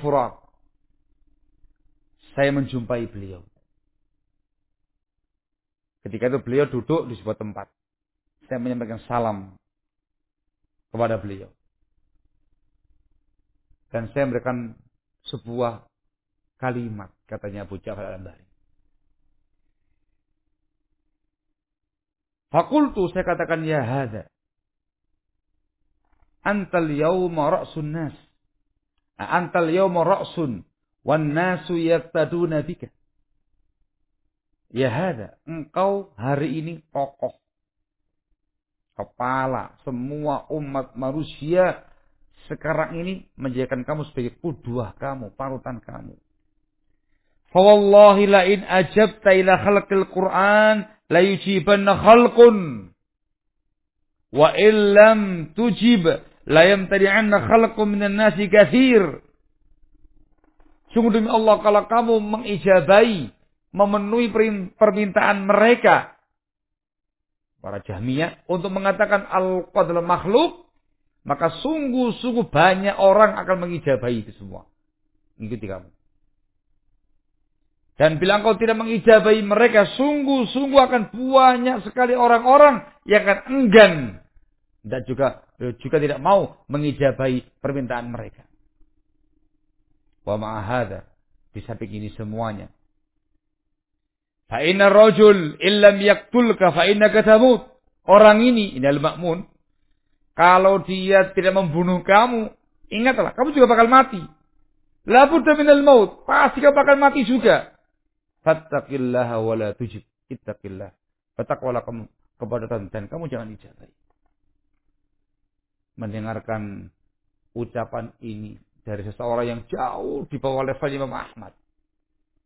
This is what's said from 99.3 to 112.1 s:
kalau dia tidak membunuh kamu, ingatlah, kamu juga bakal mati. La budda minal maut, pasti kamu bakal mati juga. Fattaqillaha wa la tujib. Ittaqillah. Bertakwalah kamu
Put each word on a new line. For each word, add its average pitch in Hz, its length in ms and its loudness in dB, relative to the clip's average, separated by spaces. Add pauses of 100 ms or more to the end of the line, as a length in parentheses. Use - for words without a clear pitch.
kalau 185 480 4
dia 190 500 0
tidak 185 240 0
membunuh 175 460 -2
kamu, 220 500 2 (380)
ingatlah, 226 420 -2
kamu 294 220 -4
juga 254 160 6
bakal 233 180 4
mati. 247 320 4 (880)
La 254 160 8
budda 302 320 2
minal 294 240 4
maut, 262 460 4
pasti 269 340 0
kamu 285 140 4
bakal 277 260 4
mati 277 240 2
juga. 208 480 0 (720)
Fattaqillaha 127 960 -4
wa 113 160 -4
la 107 160 -6
tujib. 104 320 -12 (240)
Ittaqillah. 98 640 -16 (400)
Bertakwalah 123 520 -8
kamu 117 200 -14 (320)